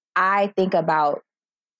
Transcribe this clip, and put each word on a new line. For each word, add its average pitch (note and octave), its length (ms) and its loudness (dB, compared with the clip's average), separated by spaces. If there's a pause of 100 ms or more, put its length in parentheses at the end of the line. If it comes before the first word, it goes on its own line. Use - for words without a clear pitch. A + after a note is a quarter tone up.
(140)
I G3 420 0
think F#3 180 0
about D#3+ 460 0 (600)